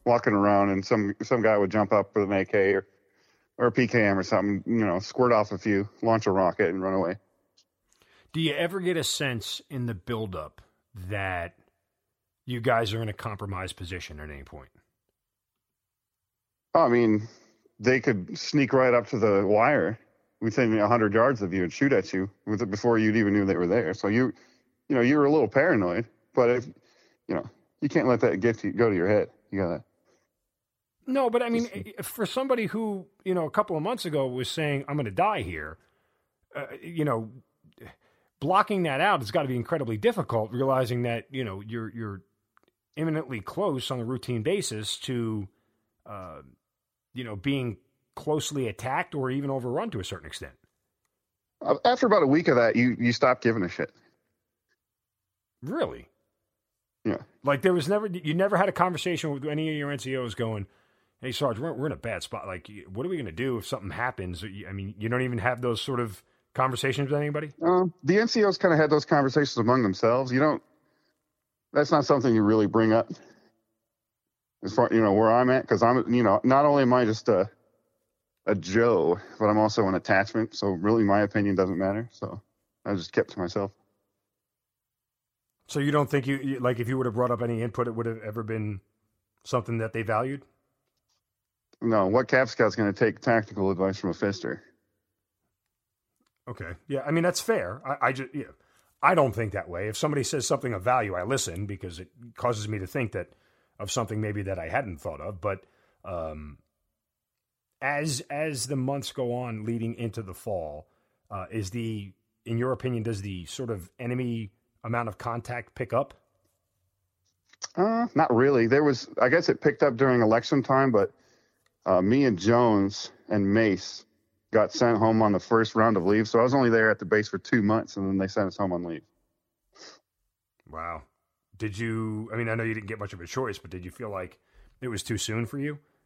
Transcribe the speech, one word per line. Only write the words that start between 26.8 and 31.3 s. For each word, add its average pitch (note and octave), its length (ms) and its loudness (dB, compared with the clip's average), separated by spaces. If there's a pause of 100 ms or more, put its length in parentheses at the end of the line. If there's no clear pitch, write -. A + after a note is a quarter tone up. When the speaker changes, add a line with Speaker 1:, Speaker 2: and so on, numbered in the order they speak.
Speaker 1:
you - 80 -2
know, A2 120 -6 (340)
you D3+ 60 0
can't C#3+ 200 2
let A#2+ 120 4
that - 200 2
get A#2 200 0
to, G2 120 -4
go A2+ 160 2
to G2+ 80 2
your F2 120 2
head. G#2 220 2 (200)
You G2 100 -4
gotta E2+ 240 -2 (1200)
Speaker 2:
No, B3+ 240 0